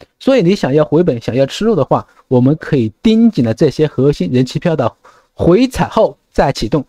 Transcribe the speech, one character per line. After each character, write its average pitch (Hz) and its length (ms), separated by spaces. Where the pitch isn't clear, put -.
所 269 200
以 - 20
你 185 160
想 131 160
要 151 100
回 151 200
本、 139 180
想 - 140
要 135 100
吃 170 220
肉 226 100
的 135 80
话， 135 220
我 123 120
们 135 160
可 - 180
以 117 160
盯 226 280
紧 143 140
了 113 80
这 151 160
些 151 180
核 139 240
心 175 220
人 127 140
气 - 120
票 160 160
的 131 160
回 208 340
踩 - 200
后 - 280
再 165 180
启 - 180
动， - 200